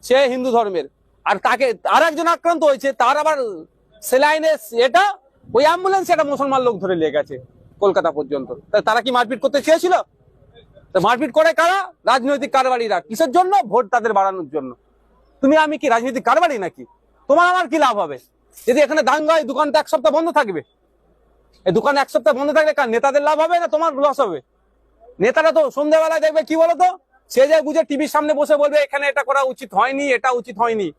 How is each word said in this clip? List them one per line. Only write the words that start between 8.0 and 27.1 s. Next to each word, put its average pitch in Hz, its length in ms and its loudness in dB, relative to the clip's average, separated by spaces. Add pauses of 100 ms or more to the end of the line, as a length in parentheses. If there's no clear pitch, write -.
পর্যন্ত। 139 420 -8 (180)
তা 208 100 0
তারা 226 200 0
কি 247 100 -6
মারপিট 247 300 -2
করতে 269 200 -2
চেয়েছিল? 330 300 2 (1000)
তো 185 60 2
মারপিট 233 320 0
করে 320 220 2
কারা? 359 400 0 (120)
রাজনৈতিক 262 480 0
কারবারিরা। 247 460 0
কিসের 226 320 -2
জন্য? 370 320 2
ভোট 214 280 -2
তাদের 226 220 0
বাড়ানোর 190 360 -2
জন্য। 131 260 -8 (680)
তুমি 277 160 4
আমি 311 200 0
কি 285 120 -2
রাজনৈতিক 233 360 -2
কারবারি 294 320 0
নাকি? 175 280 -10 (420)
তোমার 339 220 4
আমার 359 200 0
কি 302 80 -2
লাভ 247 220 2
হবে? 147 180 -6 (500)
যদি 254 140 4
এখানে 294 200 2
দাঙ্গা 302 320 0
হয়, 311 100 2
দোকানটা 277 360 0
এক 285 100 -4
সপ্তাহ 285 240 0
বন্ধ 330 180 0
থাকবে। 208 300 -2 (1040)
এই 185 60 0
দোকান 269 260 0
এক 269 120 -2
সপ্তাহ 302 240 0
বন্ধ 277 180 -2
থাকলে 302 220 2
কার? 285 160 -2
নেতাদের 269 320 0
লাভ 294 180 0
হবে 339 200 2
না 339 80 -4
তোমার 311 260 -2
লস 277 260 -2
হবে? 180 220 -2 (760)
নেতারা 311 320 2
তো 294 200 2
সন্ধ্যাবেলায় 320 500 0
দেখবে 311 220 0
কি 311 120 -4
বলতো, 339 420 2 (320)